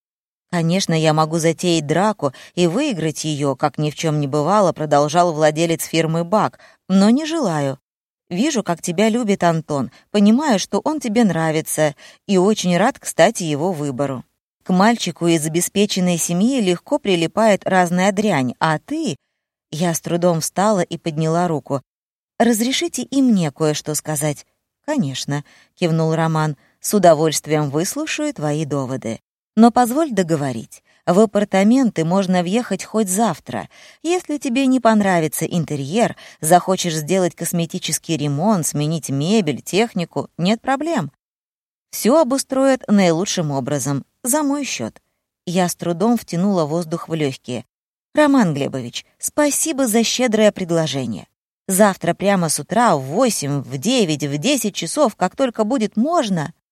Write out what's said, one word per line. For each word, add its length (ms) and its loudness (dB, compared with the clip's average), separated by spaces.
Конечно, 500 0
я 140 4
могу 240 0
затеять 480 0
драку 480 0
и 100 2
выиграть 580 -2
ее, 320 -2
как 220 -8
ни 140 -2
в 40 -10
чем 240 -4
не 60 -2
бывало, 480 0
продолжал 600 0
владелец 500 0
фирмы 400 -2
«Бак», 340 -2
но 220 4
не 160 2
желаю. 520 -2
Вижу, 340 -2
как 180 -4
тебя 280 0
любит 340 0
Антон, 480 0
понимаю, 480 4
что 260 -4
он 160 -2
тебе 240 0
нравится, 720 0
и 120 2
очень 380 2
рад, 220 2
кстати, 460 2
его 280 -2
выбору. 520 -4
К 100 -2
мальчику 540 2
из 180 2
обеспеченной 720 0
семьи 440 0
легко 360 0
прилипает 640 2
разная 480 2
дрянь, 480 0
а 200 0
ты... 380 -6
Я 240 -2
с 80 -8
трудом 400 0
встала 400 0
и 160 -6
подняла 500 -2
руку. 340 -4
«Разрешите 640 0
и 180 -2
мне 300 2
кое-что 440 -2
сказать?» 500 -6
«Конечно», 580 -4
кивнул 400 0
Роман, 400 0
«с 140 -8
удовольствием 760 2
выслушаю 640 -4
твои 300 -4
доводы. 560 -6
Но 120 8
позволь 420 0
договорить. 680 -4
В 140 4
апартаменты 880 2
можно 360 2
въехать 440 -4
хоть 240 -2
завтра. 580 -2
Если 360 -4
тебе 280 -2
не 140 4
понравится 640 2
интерьер, 680 -2
захочешь 560 2
сделать 400 0
косметический 800 -4
ремонт, 500 0
сменить 440 -4
мебель, 520 0
технику — 760 -2
нет 240 0
проблем. 500 -4
Все 300 2
обустроят 640 0
наилучшим 640 2
образом, 540 -4
за 180 0
мой 220 -2
счет». 380 -8
Я 220 0
с 80 -6
трудом 420 0
втянула 460 0
воздух 460 -4
в 40 -8
легкие. 520 -4
Роман 400 4
Глебович, 520 -6
спасибо 680 -2
за 180 2
щедрое 500 2
предложение. 760 -4
Завтра 460 2
прямо 340 0
с 120 -2
утра 360 2
в 60 0
восемь, 600 -2
в 160 -8
девять, 460 0
в 140 -2
десять 360 -2
часов, 440 -2
как 180 -2
только 300 -2
будет 320 -2
можно, 560 0